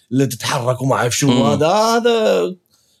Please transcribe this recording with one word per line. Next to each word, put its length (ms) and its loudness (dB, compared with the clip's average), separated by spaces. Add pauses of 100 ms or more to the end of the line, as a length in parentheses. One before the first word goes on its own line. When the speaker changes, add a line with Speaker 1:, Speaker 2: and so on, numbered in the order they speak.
(120)
Speaker 1:
اللي 160 2
تتحرك 540 -4
وما 140 0
أعرف 220 -2
شو 100 0
Speaker 2:
مم. 160 2
Speaker 1:
هذا، 240 2
هذا 880 0 (440)